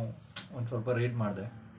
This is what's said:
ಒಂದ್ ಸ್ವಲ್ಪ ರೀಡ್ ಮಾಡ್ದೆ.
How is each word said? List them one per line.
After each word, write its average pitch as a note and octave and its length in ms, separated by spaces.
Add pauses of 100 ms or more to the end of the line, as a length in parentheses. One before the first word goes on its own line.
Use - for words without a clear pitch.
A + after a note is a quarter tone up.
(560)
ಒಂದ್ A#2+ 120
ಸ್ವಲ್ಪ B2 220
ರೀಡ್ A#2+ 240
ಮಾಡ್ದೆ. G#2 480 (160)